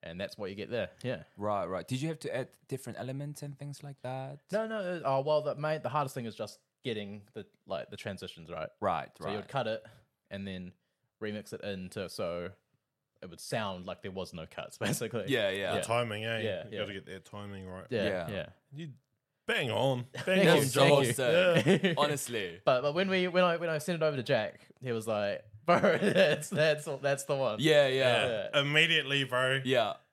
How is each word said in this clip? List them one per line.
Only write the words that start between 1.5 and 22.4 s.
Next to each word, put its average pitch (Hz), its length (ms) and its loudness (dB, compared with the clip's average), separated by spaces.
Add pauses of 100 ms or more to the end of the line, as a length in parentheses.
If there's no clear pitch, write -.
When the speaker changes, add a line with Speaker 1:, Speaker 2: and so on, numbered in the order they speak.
Speaker 2:
right. 90 200 -6
Did 127 160 -4
you 156 80 -4
have 156 100 -8
to - 140 -8
add 123 140 -4 (220)
different 127 300 -10
elements 139 420 -10
and 143 160 -12
things 143 260 -14
like 143 200 -18
that? 131 360 -10 (120)
Speaker 1:
No, 220 140 -2
no. 220 120 -6
Uh, 180 260 -6
oh, 135 180 2
well, 151 200 2
the 143 140 -2
main, 151 260 -2
the - 80 -4
hardest 139 260 -2
thing 120 100 -6
is 107 100 -8
just - 240 -10 (260)
getting 104 380 -6 (100)
the, 104 120 -12 (220)
like, - 220 -6
the 101 80 -14
transitions 90 520 -10
right. 82 200 -8 (100)
Speaker 2:
Right, 85 300 -2 (100)
Speaker 1:
So - 80 -8
you 101 80 -4
would 107 60 -4
Speaker 2:
right. - 80 -14
Speaker 1:
cut 127 180 -2
it 110 160 -6 (480)
and 98 160 -8
then 90 240 -10 (500)
remix 107 300 -8
it 113 140 -10
into, 95 420 -8
so 87 420 -6 (720)
it - 80 -14
would 135 120 -18
sound 98 460 -6
like 87 140 -10
there 98 100 -8
was 90 220 -8
no 82 160 -10
cuts, - 280 -14
<laughs> 113 80 -4
basically. 113 420 -4
Speaker 2:
Yeah, 113 220 0
yeah. 95 220 -2
Speaker 3:
The - 60 0
Speaker 1:
Yeah. - 60 -2
Speaker 3:
timing, 113 400 -2
eh? 113 160 -4
Speaker 1:
Yeah, 104 240 -4
Speaker 3:
You 104 80 -14
Speaker 1:
yeah. 107 80 -10
Speaker 3:
gotta 104 140 -6
get 98 140 -12
that 92 180 -16
timing 101 420 -14
right. 92 220 -12
Speaker 1:
Yeah, 104 160 0
Speaker 2:
Yeah. 90 240 -4
Speaker 1:
yeah. 92 160 -6 (260)
Speaker 3:
You 147 180 -12 (580)
bang 196 240 0
on. 123 380 2
Speaker 1:
<laughs> - 40 -20
Speaker 3:
Bang - 100 -10
Speaker 1:
Thank 190 260 6
Speaker 3:
on, 175 80 10
Speaker 1:
you, 147 60 6
thank 135 80 0
Speaker 3:
Joel. 139 320 8
Speaker 1:
you. 123 60 2
Speaker 2:
Awesome. 151 760 4
Speaker 3:
Yeah. 180 100 4
Speaker 1:
<laughs> 143 40 0
Speaker 2:
Honestly. 117 680 0